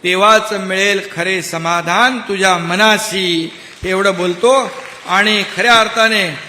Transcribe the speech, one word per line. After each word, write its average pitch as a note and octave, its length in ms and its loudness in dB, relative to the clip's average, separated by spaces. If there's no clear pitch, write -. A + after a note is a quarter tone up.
तेव्हाच G#3 480 2
मिळेल F#3+ 480 -2
खरे F3 300 -4
समाधान E3+ 760 0
तुझ्या F#3+ 400 0
मनाशी." F3+ 920 0
एवढं F#3+ 280 0
बोलतो. F#3 560 0
आणि G3+ 360 2
खऱ्या A3+ 240 4
अर्थाने G#3+ 580 0